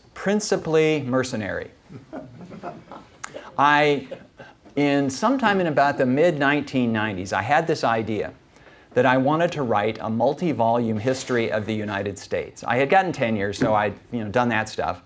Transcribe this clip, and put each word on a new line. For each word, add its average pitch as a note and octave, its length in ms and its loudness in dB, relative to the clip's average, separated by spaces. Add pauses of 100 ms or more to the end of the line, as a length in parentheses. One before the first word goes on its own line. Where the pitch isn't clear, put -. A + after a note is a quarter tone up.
(140)
principally D#3+ 880 0
mercenary. B2 680 -4 (1900)
I, D3 500 4 (680)
in C#3 340 2
sometime A3 500 2
in F3 60 2
about C#3+ 320 2
the C3+ 80 2
mid D3 320 4
nineteen C#3 540 0
nineties, G#2+ 400 -2
I G2+ 100 0
had D3 240 2
this D#3+ 180 0
idea A2 480 -2 (600)
that B2 140 4
I C3 100 6
wanted D3+ 360 2
to C#3 100 -4
write A2 380 0
a G2+ 100 -6
multi-volume A#2 880 0
history A#2+ 540 -2
of G#2+ 120 -2
the A2 80 -4
United G#2 460 -4
States. - 460 -8
I A#2 120 0
had C3+ 140 2
gotten F#3+ 220 4
tenure, G#2+ 400 -2
so A2 200 0
I'd, G#2 220 2 (160)
you A#2 140 -6
know, G#2 40 -8
done A#2+ 200 2
that A2 200 0
stuff, E2+ 380 -6